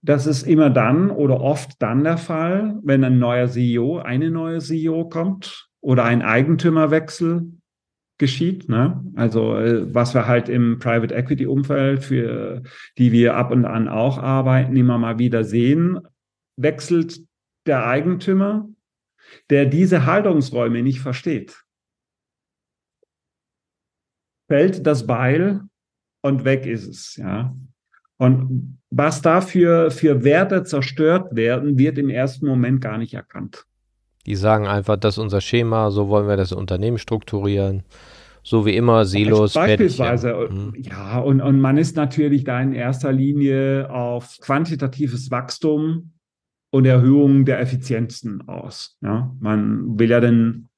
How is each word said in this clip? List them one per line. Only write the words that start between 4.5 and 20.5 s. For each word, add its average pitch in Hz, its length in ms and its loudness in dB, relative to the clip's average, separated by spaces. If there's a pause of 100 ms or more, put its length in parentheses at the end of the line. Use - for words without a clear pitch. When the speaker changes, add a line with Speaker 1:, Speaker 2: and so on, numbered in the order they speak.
Speaker 1:
C 147 180 -6
E 160 120 -2
O 165 180 -4
kommt 185 640 -8 (100)
oder 123 260 2
ein 117 180 2
Eigentümerwechsel 160 1300 0 (640)
geschieht, 165 520 -2
ne? 131 340 0 (120)
Also, 110 420 0
äh, 113 360 0
was 120 200 0
wir 117 140 0
halt 120 200 2
im 120 320 0
Private 117 340 -2
Equity 131 340 -2
Umfeld, 135 560 0
für 117 580 -4 (360)
die 123 140 4
wir 117 240 6
ab 123 160 0
und 123 140 2
an 113 220 -2
auch 127 300 -2
arbeiten, 131 580 0
immer 123 220 4
mal 113 220 -2
wieder 117 240 0
sehen, 139 560 0 (560)
wechselt 156 640 -2 (460)
der 131 200 0
Eigentümer, 190 840 -2 (840)
der 139 160 4
diese 160 400 2
Haltungsräume 131 800 0